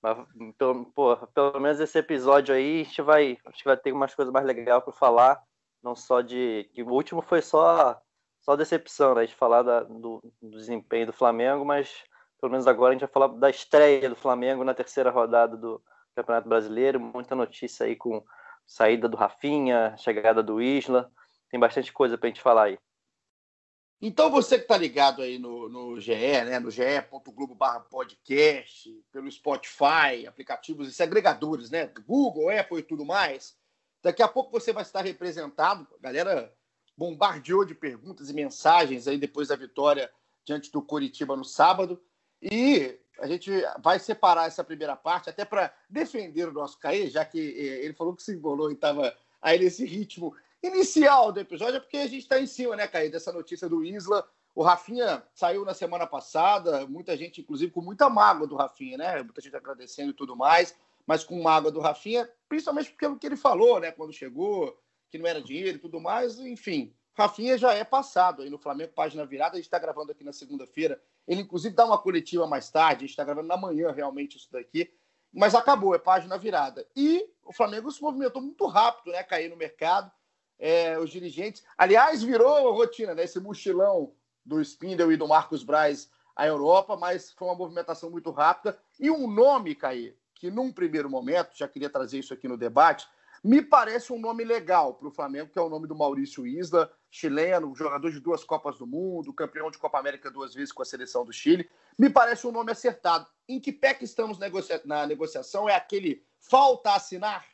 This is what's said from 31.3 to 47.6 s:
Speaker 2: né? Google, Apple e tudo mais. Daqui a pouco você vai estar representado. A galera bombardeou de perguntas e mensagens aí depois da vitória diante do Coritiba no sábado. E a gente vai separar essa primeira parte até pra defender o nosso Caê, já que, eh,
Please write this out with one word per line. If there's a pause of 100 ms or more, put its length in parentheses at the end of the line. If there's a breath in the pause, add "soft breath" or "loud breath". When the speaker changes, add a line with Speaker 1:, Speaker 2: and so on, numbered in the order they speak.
Speaker 2:
né? (160)
Google,
Apple
e
tudo
mais. (440)
Daqui
a
pouco
você
vai
estar
representado. (120)
A
galera (440)
bombardeou
de
perguntas
e
mensagens
aí
depois
da
vitória (360)
diante
do
Coritiba
no
sábado. (400)
E (220)
a
gente (320)
vai
separar
essa
primeira
parte
até
pra (160)
defender
o
nosso
Caê,
já
que,
eh,